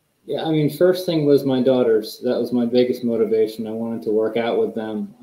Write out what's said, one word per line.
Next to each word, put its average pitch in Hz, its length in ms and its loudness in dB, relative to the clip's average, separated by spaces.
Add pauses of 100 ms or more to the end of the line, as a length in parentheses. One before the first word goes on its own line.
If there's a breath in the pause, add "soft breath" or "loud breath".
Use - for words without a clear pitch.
(280)
Yeah, - 180 -6
I 160 60 0
mean, 151 180 2
first 180 380 2
thing 160 180 0
was 143 180 4
my 131 180 0
daughters. 117 600 2
That 120 160 0
was 120 120 -4
my 120 160 0
biggest 123 360 2
motivation. 110 600 0
I 107 60 -8
wanted 113 320 -8
to 110 80 -4
work 107 260 0
out 117 220 0
with 110 160 -2
them. 107 480 -8